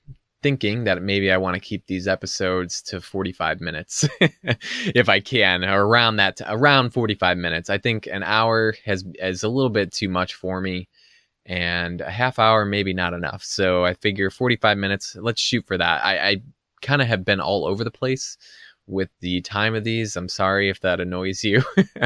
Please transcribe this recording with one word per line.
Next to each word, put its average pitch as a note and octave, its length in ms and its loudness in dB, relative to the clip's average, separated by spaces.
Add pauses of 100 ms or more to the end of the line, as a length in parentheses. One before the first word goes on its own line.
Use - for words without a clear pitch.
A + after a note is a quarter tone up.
(440)
thinking A#2+ 400 0
that F#2 180 0
maybe G2 300 2
I F#2 60 4
wanna F#2 240 -2
keep - 240 -8
these F#2 240 -4
episodes F#2 760 -2
to F#2+ 160 -10
forty-five E2+ 640 -4
minutes D#2+ 520 -4
<laughs> - 80 -18
if C#3+ 840 0
I G2 140 4
can, F#2+ 420 2
or G2 220 2
around A2+ 320 4
that, G2 280 2
around B2+ 440 4
forty-five G2+ 480 0
minutes. E2+ 320 -2
I G2+ 80 0
think A2 300 -2
an G2 160 -6
hour A2 600 2
has, F#2+ 220 -4 (100)
is F#2 280 -4
a G#2+ 60 0
little C3 200 2
bit G2+ 240 0
too G2+ 160 -2
much F2+ 240 -2
for F#2 260 -6
me, F2+ 300 -6 (560)
and F2 560 -4
a D#2 100 -8
half B2 260 -2
hour, A2 280 4
maybe G2+ 280 -2
not F2 200 -2
enough. F2 300 -6
So F2+ 420 0
I F2+ 80 2
figure G2 360 -2
forty-five A2+ 480 2
minutes, G2 380 -4
let's A2+ 260 -4
shoot - 240 -2
for F#2+ 120 -2
that. E2+ 280 2
I, F#2+ 260 0
I G2 100 -2 (400)
kinda C#3 240 2
have A2 180 0
been F#2+ 160 2
all E2 260 0
over G2+ 200 -2
the A2+ 60 -4
place - 460 -4 (480)
with F#2+ 240 -4 (100)
the F2+ 220 -2
time G#2+ 340 -2
of A2 80 -2
these. A2+ 320 -2
I'm F2+ 140 -6
sorry G2 380 2
if F#2+ 140 -2
that F2+ 180 0
annoys F#2 440 -4
you. A2 180 4 (440)